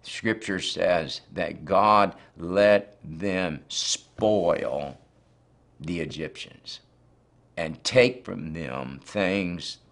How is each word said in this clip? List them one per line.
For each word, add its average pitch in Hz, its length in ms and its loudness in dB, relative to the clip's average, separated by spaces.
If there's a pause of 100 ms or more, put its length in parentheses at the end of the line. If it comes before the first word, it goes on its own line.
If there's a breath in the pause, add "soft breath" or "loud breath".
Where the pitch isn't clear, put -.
Scripture 107 580 -4
says 87 640 0 (100)
that 80 340 -6
God 101 500 4 (200 loud breath)
let 98 680 4
them 87 640 -4
spoil 76 1300 -2 (840)
the 85 200 -6
Egyptians - 800 -10 (760)
and 80 280 -8
take - 420 4
from 87 280 -10
them 67 500 -8
things 92 760 -4 (140)